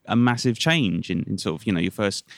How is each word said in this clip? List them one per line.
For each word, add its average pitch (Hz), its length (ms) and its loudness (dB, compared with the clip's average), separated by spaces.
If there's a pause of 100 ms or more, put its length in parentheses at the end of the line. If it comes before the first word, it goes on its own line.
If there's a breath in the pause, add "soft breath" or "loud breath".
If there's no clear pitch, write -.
a 104 100 -2
massive 120 420 2
change 127 520 0
in, 90 140 -2
in - 140 -4
sort 82 240 -4
of, - 60 -4
you 104 60 2
know, 87 60 0
your 92 120 0
first 101 340 -4 (120 loud breath)